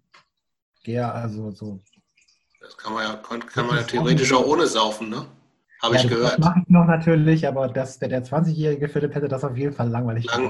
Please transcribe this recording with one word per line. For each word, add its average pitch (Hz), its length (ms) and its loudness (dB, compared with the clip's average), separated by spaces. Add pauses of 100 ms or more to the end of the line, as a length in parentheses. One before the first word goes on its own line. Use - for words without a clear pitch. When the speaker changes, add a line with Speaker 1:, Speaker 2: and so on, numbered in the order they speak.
(840)
Speaker 1:
ja, 117 280 -4
also 107 380 -8
so. 101 300 -14 (800)
Speaker 2:
Das - 160 -20
kann 110 180 -12
man 110 100 -4
ja, 107 120 -6
kann, 117 300 -12
kann 120 200 -4
man 120 100 0
ja 117 60 0
Speaker 1:
Das - 40 -6
ist - 60 -10
Speaker 2:
theoretisch 131 380 2
Speaker 1:
langweilig. 127 180 4
Speaker 2:
auch 147 40 2
ohne 160 140 4
saufen, 110 440 -2
ne? 135 160 -8 (540)
Habe 117 140 0
Speaker 1:
Ja, 127 80 4
Speaker 2:
ich 120 60 2
Speaker 1:
das 117 100 0
Speaker 2:
gehört. 120 220 2
Speaker 1:
mache 175 220 2
ich - 60 -6
noch 175 180 8
natürlich, 160 600 4
aber 135 220 -2
das, 127 320 -6
der, 131 80 -4
der 127 160 -4
zwanzigjährige 151 640 0
Philipp 147 260 -2
hätte 143 140 -2
das 131 160 -4
auf 123 120 -4
jeden 139 180 -2
Fall 120 140 -2
langweilig 117 380 -2
Speaker 2:
Lang-, 120 240 -2